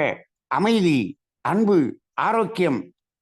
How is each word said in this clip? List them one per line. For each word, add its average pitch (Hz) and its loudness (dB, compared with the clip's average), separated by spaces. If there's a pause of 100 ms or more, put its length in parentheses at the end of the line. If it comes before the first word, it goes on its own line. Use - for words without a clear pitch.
(460)
அமைதி, 175 2 (460)
அன்பு, 202 2 (340)
ஆரோக்கியம், 175 -2 (420)